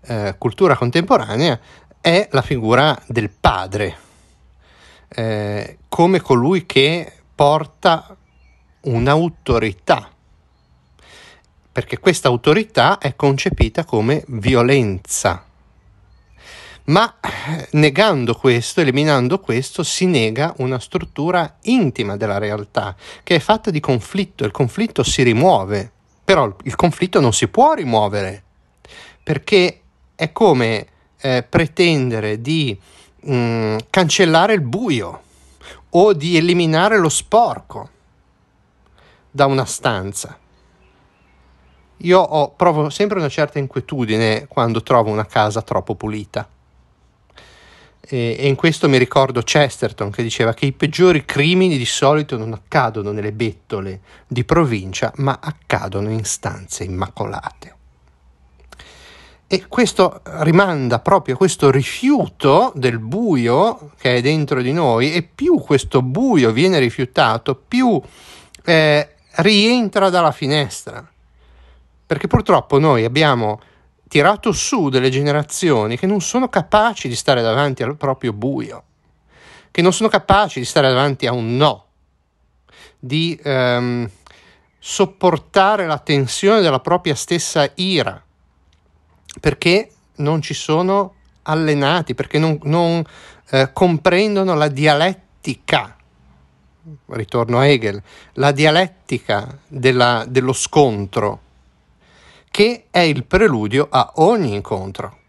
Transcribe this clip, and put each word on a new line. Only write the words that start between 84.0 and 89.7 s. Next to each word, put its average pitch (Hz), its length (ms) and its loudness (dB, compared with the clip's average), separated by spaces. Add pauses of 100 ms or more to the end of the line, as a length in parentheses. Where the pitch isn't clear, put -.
sopportare 190 1080 0
la 151 140 -2
tensione 165 600 0
della 143 180 2
propria 170 340 -2
stessa 156 600 -2
ira, 151 440 -2 (1200)
perché 170 500 0 (280)